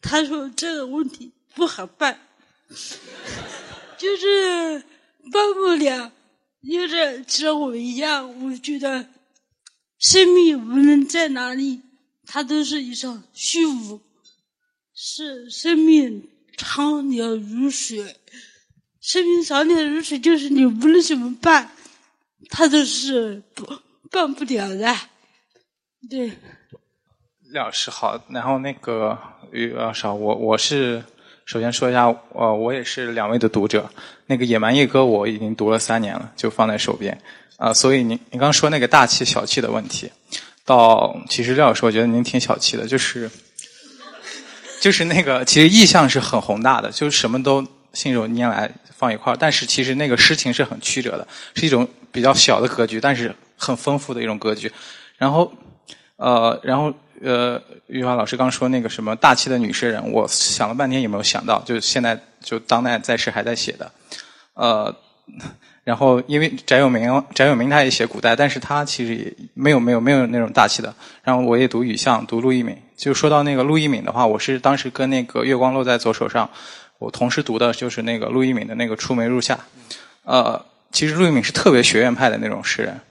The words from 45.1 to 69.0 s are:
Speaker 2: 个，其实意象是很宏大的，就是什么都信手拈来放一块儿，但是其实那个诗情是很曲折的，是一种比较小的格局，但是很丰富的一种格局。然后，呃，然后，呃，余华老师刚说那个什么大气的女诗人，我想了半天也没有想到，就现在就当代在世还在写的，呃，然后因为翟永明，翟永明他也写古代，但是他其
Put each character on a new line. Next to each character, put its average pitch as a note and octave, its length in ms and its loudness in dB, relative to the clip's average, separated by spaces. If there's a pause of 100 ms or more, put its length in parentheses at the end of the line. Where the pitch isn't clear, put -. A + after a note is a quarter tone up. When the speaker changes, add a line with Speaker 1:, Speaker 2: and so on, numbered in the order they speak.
Speaker 2:
个， B2+ 200 0
其 C#3 160 4
实 D#3+ 80 10
意 G#3+ 160 8
象 E3 240 6
是 C3 120 2
很 B2 200 0
宏 G#2 220 -2
大 B2 180 4
的， G#2+ 120 -6
就 D3 180 -2
是 C#3+ 80 0
什 - 100 0
么 B2 140 -2
都 C3+ 240 2 (280)
信 - 200 -4
手 A2+ 140 0
拈 A#2+ 200 -2
来 G#2 240 -2 (240)
放 B2 160 -2
一 G#2+ 40 -2
块 A#2+ 180 -2
儿， - 20 -2
但 D#3 160 0
是 - 140 -2
其 C3 180 -2
实 C3 120 -2
那 D3 120 -2
个 B2 80 2
诗 D#3 200 4
情 B2+ 180 -4
是 C#3 100 0
很 A#2+ 160 -6
曲 - 220 -4
折 A#2 160 -6
的， - 100 -10 (280)
是 - 100 -2
一 D#3+ 40 2
种 B2 180 2 (240)
比 B2 100 -6
较 C3 100 6
小 A2+ 300 4
的 B2 60 0
格 A#2+ 180 0
局， A2 160 -6
但 C#3 140 2
是 A#2 200 -6 (220)
很 - 180 -4
丰 C#3+ 220 -2
富 C#3 160 -8
的 A#2+ 80 -6
一 A#2 60 -4
种 G#2+ 100 -4
格 G#2+ 160 -2
局。 A2 180 -8 (460)
然 C3+ 140 2
后， E3 200 2 (640)
呃， A#2 460 2
然 C3 140 0
后， D3 160 0 (300)
呃， B2 360 0 (280)
余 B2+ 180 -6
华 B2 80 0
老 A#2+ 100 0
师 A#2+ 140 -6
刚 B2+ 140 2
说 B2+ 180 -2
那 B2+ 100 0
个 A2+ 80 -4
什 A2 160 -8
么 G#2+ 120 -4
大 C3+ 180 4
气 - 160 -2
的 B2+ 80 0
女 A2+ 160 -2
诗 B2 160 -2
人， A2 220 -6
我 A2 160 0
想 - 420 -2
了 A#2 60 -6
半 C#3 120 -2
天 C3 140 -2
也 A#2 60 -2
没 G#2 100 -4
有 G#2 60 -6
想 - 200 -2
到， G#2+ 220 2
就 A#2 140 -4
现 B2 240 -2
在 A#2 180 -2 (220)
就 A2+ 160 -6
当 A#2+ 240 0
代 A#2+ 160 0
在 A#2+ 180 -2
世 A2+ 140 -4
还 G#2+ 100 -4
在 A#2 140 -4
写 - 160 -6
的， - 200 -12 (600)
呃， G#2+ 420 -2 (880)
然 A#2 140 -2
后 B2+ 300 4
因 D3 120 0
为 D#3+ 80 2 (200)
翟 B2+ 100 6
永 C3+ 140 6
明， A#2 100 0 (320)
翟 C3+ 140 4
永 C#3+ 100 4
明 A#2+ 100 0
他 C#3+ 160 4
也 C3 60 2
写 A#2 160 0
古 A2 160 -10
代， A#2 140 4
但 C#3+ 120 2
是 C#3 120 -2
他 D3 260 -2
其 B2 220 -6